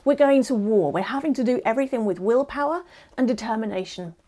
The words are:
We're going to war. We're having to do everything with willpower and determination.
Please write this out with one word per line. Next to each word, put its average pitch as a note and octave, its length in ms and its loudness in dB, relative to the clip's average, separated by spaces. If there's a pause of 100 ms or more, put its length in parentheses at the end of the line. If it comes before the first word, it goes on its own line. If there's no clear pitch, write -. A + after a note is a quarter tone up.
We're C#4+ 120 4
going C#4 280 6
to C4+ 100 -2
war. G3+ 360 2
We're F3 120 -2
having C4+ 320 -2
to B3+ 100 -2
do B3 200 0
everything B3 400 0
with F#3 140 -2
willpower C#4 640 0 (340)
and B3+ 120 2
determination. G#3+ 880 -6 (120)